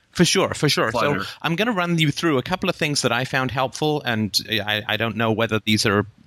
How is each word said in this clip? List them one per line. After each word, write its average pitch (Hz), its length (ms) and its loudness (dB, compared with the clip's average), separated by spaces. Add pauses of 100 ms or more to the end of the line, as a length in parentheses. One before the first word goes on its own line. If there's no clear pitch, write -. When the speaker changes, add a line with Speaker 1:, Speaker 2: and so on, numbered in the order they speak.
(120)
Speaker 1:
For 180 140 2
sure, 165 280 2
for 147 160 0
sure. 127 220 0
So 120 80 0 (140)
Speaker 2:
pleasure. 95 120 -4 (160)
Speaker 1:
I'm 156 140 -2
gonna 220 160 0
run 175 280 0
you 151 120 2
through 156 260 0
a 123 60 0
couple 185 260 -2
of - 60 -2
things 147 260 -2
that 123 100 2
I 120 140 0
found 131 260 -2
helpful, 139 540 -2
and 107 320 0 (120)
I, 107 380 -2
I 107 100 0
don't 110 200 -2
know 113 140 2
whether 110 280 0
these 107 260 2
are 104 200 4 (220)